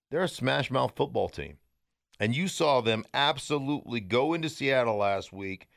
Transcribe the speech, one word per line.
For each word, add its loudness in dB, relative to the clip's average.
They're 0
a 0
smash 0
mouth 0
football 0
team. -12
And 0
you 0
saw 4
them 2
absolutely -2
go 2
into -2
Seattle 0
last 0
week -10